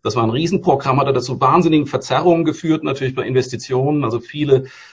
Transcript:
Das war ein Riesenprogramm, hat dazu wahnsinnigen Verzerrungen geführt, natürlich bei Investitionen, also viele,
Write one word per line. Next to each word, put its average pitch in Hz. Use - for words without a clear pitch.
Das -
war 120
ein 110
Riesenprogramm, 143
hat 135
dazu 127
wahnsinnigen 156
Verzerrungen 165
geführt, 156
natürlich 135
bei 131
Investitionen, 127
also 117
viele, 135